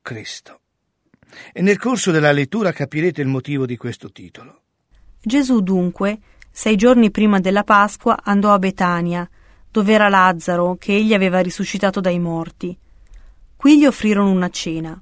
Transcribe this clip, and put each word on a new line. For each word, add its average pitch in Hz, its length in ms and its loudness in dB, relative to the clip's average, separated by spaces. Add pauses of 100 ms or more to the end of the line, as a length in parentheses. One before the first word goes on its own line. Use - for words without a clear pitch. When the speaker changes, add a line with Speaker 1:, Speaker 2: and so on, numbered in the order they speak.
Speaker 1:
Cristo". - 600 -16 (920)
E - 80 -8
nel 190 160 2
corso 226 320 -2
della 156 220 2
lettura 160 400 -2
capirete 151 500 -6
il 135 60 -2
motivo 135 400 -4
di 120 100 -8
questo - 340 -12
titolo. - 500 -20 (600)
Speaker 2:
Gesù 254 400 0
dunque, 185 580 -2 (300)
sei - 260 -2
giorni 233 360 4
prima 208 280 2
della 196 240 0
Pasqua, 208 600 2
andò 202 300 2
a 202 60 4
Betania, 175 680 -2 (420)
dove 214 220 0
era 208 160 4
Lazzaro, 180 680 0
che - 180 -2
egli 220 180 2
aveva 185 280 2
risuscitato 190 580 -4
dai 180 180 -2
morti. 170 580 -8 (800)
Qui 294 220 6
gli 294 80 6
offrirono 202 460 0
una 180 180 0
cena. 165 520 -10